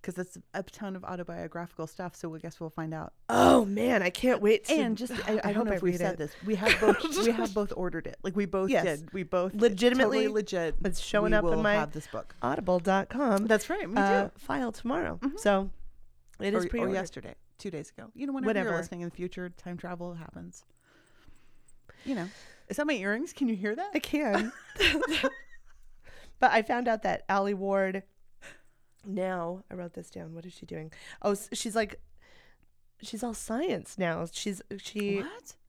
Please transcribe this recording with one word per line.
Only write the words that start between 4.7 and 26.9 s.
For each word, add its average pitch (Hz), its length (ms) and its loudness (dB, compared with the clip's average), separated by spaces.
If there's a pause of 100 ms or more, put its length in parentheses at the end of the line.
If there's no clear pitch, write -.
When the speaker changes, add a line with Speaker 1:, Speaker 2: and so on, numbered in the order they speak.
Speaker 1:
And 247 200 2
just, 240 160 -6 (160)
I, 214 100 2
I 180 120 0
Speaker 2:
I - 20 0
Speaker 1:
don't 185 40 0
Speaker 2:
hope 233 100 2
Speaker 1:
know 214 60 0
Speaker 2:
I 196 60 2
Speaker 1:
if - 40 -2
we've 180 120 2
Speaker 2:
read 180 60 -2
Speaker 1:
said 185 140 2
Speaker 2:
it. 170 60 -6
Speaker 1:
this. 147 120 -4 (140)
We 214 100 0
have 208 240 4
both, 392 240 6 (220)
we 233 60 6
Speaker 2:
<laughs> - 0 -
Speaker 1:
have 226 240 0
both 208 200 0
ordered 170 300 -4
it. - 160 -10
Like, 185 140 -4
we 202 100 2
both 190 240 0
Speaker 2:
Yes. 180 160 4
Speaker 1:
did. 156 280 -2
We 190 100 -4
both 185 320 0
Speaker 2:
Legitimately, 226 640 6
Speaker 1:
totally - 220 2
legit. 165 340 -2 (100)
Speaker 2:
it's 190 140 0
showing 214 320 2
Speaker 1:
We 214 60 8
Speaker 2:
up 208 80 4
in 170 40 4
Speaker 1:
will 160 140 4
Speaker 2:
my 208 100 4
Speaker 1:
have 151 200 2
this 151 120 -8
book. - 380 -10
Speaker 2:
audible 180 360 2
dot 190 300 2
com, 226 380 2
Speaker 1:
That's 214 200 6
right. 370 220 -4
We 208 80 -2
Speaker 2:
uh, 196 280 4
Speaker 1:
do. - 120 -8
Speaker 2:
file 262 340 -2
tomorrow. 233 520 -4
Speaker 1:
Mm-hmm. 277 140 -2
Speaker 2:
So 196 340 4 (680)
it 202 140 0
is 185 100 2
Speaker 1:
Or, 175 40 -2
or - 20 -4
Speaker 2:
pre-ordered. 190 240 0
Speaker 1:
yesterday, - 400 -6 (240)
two 196 140 -8
days 151 180 -10
ago. - 240 -18
You 277 140 -8
know, 277 60 -4
whenever 220 260 2
you're 180 60 0
Speaker 2:
Whatever. 165 120 0
Speaker 1:
listening 170 240 -6
in 175 80 -6
the - 60 -14
future, 180 340 -8
time 175 280 -12
travel 175 360 -10
happens. 170 520 -14 (1400)
You 269 100 -4
know. 180 140 -4 (420)
Is 196 80 -4
that 294 80 0
my 302 80 2
earrings? 214 400 -2
Can 269 160 0
you 226 60 2
hear 208 200 -2
that? 370 200 -6
Speaker 2:
I 311 40 4
can. 233 520 0 (260)
<laughs> - 140 4 (1500)
But 254 140 8
I 220 120 6
found 240 260 0
out 220 140 0